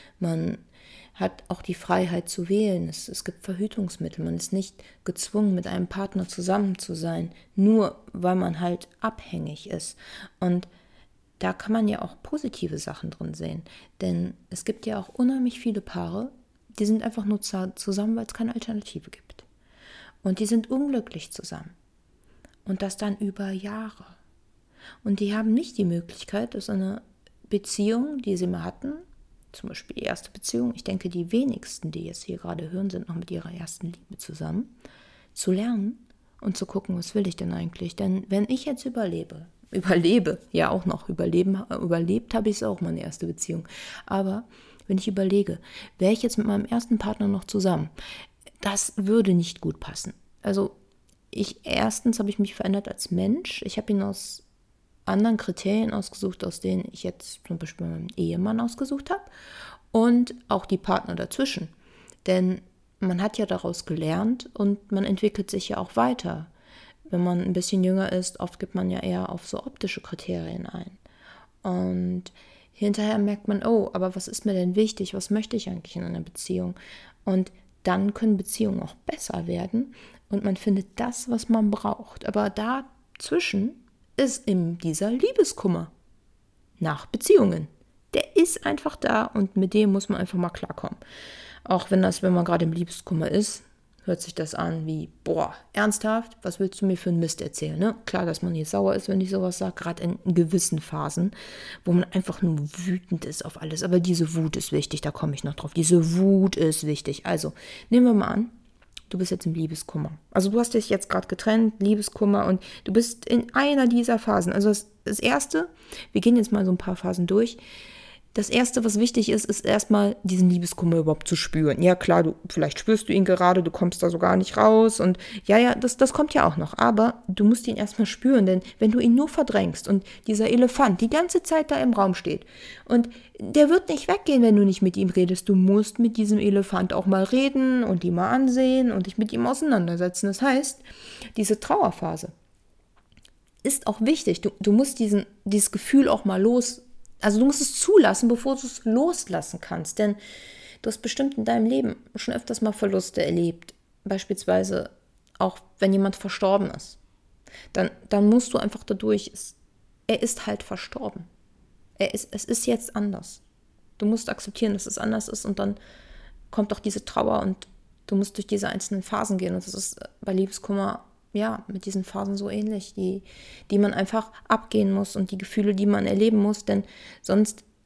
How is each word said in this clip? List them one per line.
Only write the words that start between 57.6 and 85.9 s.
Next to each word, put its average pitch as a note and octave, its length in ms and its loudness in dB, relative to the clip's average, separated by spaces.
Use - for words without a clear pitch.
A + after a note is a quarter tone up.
meinen E3 300 -8
Ehemann F#3 440 -2
ausgesucht C4+ 500 -6
habe G4+ 120 -4
und A#3+ 420 4
auch - 180 -2
die F#3 120 0
Partner - 360 -2
dazwischen. - 540 -4
Denn F#3 340 2
man F#3 220 0
hat G#3 160 -4
ja G#3+ 80 -2
daraus F3+ 400 -6
gelernt E3+ 680 -2
und G3+ 380 -2
man G3 120 0
entwickelt G3+ 460 0
sich F#3+ 200 -6
ja - 80 -4
auch - 180 -10
weiter. F#3 500 0
Wenn F3 200 0
man F3 160 2
ein F#3 120 -2
bisschen F3+ 300 0
jünger F#3+ 300 2
ist, F#3 280 -4
oft - 200 -10
gibt - 140 -8
man F#3 160 -2
ja F#3 100 -4
eher F#3 300 -4
auf F3 160 -10
so - 180 -10
optische - 360 -8
Kriterien E3+ 640 -10
ein. - 320 -14
Und F3+ 720 -4
hinterher G#3 460 0
merkt G#3 300 -2
man, G3+ 160 -2
oh, A3+ 280 2
aber F#3 220 -2
was F#3 140 -10
ist - 180 -8
mir G3+ 60 2
denn F3+ 240 0
wichtig? G#3+ 360 0
Was F#3+ 180 -6
möchte G#3+ 260 -2
ich G3+ 120 -6
eigentlich F3 280 -10
in F3 80 -6
einer E3+ 160 -6
Beziehung? F3+ 560 -6
Und F#3 260 0
dann F#3+ 320 0
können A3 220 2
Beziehungen F#3+ 440 -2
auch - 140 -10
besser F3+ 400 -6
werden F3+ 480 -4
und G#3 160 -2
man G3 120 0
findet G3 300 0
das, A#3+ 340 -6
was A3+ 180 -2
man A3 220 4
braucht. - 560 -6
Aber G#3 240 0
dazwischen B3 1200 -4
ist - 260 0
eben F3 300 0
dieser E3+ 340 -2
Liebeskummer B3 800 0